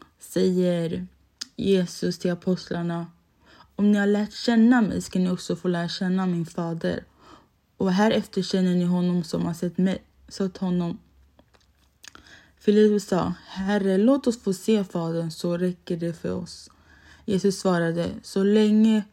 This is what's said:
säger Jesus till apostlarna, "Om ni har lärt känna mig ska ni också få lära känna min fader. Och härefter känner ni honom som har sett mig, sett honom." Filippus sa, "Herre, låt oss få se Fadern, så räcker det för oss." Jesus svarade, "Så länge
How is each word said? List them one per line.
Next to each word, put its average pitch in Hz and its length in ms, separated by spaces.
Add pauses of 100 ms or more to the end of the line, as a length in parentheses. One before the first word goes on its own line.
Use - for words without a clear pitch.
(180)
säger 180 880 (500)
Jesus 180 600
till 180 120
apostlarna, 175 760 (680)
"Om 208 160
ni 208 60
har 202 80
lärt 208 260
känna 233 500
mig 180 200
ska - 160
ni 180 120
också 180 260
få 180 120
lära 170 200
känna 185 380
min 170 200
fader. 170 580 (720)
Och 190 160
härefter 208 500
känner 185 320
ni 180 100
honom 175 400
som 170 220
har 170 80
sett 175 240
mig, 185 260 (240)
sett 190 300
honom." 175 400 (1600)
Filippus 208 480
sa, 180 280 (120)
"Herre, 190 520
låt 269 280
oss 233 160
få 196 100
se 208 320
Fadern, 165 460
så 175 280
räcker 180 380
det 170 160
för 170 200
oss." - 380 (540)
Jesus 190 340
svarade, 170 520 (120)
"Så - 200
länge 214 680